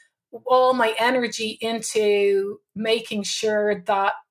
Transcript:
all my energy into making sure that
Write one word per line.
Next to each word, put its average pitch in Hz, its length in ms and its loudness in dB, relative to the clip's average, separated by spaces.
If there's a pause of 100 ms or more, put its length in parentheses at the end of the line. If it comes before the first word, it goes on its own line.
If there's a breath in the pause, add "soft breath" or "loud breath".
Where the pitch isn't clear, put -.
(460 soft breath)
all 254 280 4
my 226 260 0
energy 233 640 -2
into 208 1000 0 (160)
making 220 480 -2
sure 208 640 -2
that 196 280 0 (180)